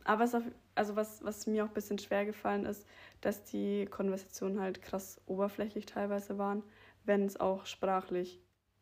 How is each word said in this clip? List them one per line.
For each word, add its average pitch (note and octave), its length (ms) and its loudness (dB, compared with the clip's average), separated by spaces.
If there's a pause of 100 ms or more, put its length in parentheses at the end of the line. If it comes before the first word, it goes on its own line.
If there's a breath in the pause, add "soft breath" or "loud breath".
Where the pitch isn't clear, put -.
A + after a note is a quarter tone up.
Aber G#3+ 200 6
es A#3+ 100 4
auf, A#3 80 2 (320)
also G#3 220 0
was, G#3+ 260 -2
was - 240 -4
mir G#3+ 180 2
auch G#3+ 40 0
ein G#3+ 60 -14
bisschen G#3 240 -2
schwer G3+ 260 0
gefallen G3+ 400 0
ist, G#3 220 -6 (340 loud breath)
dass G#3 240 -2
die G3+ 420 0
Konversationen F#3+ 760 -2
halt F#3 200 -2
krass - 460 -6
oberflächlich G3+ 600 -2
teilweise G3+ 520 -2
waren, G3+ 240 0 (420 loud breath)
wenn G3+ 220 6
es G3 120 -4
auch F#3+ 280 0
sprachlich, F#3 760 0 (420)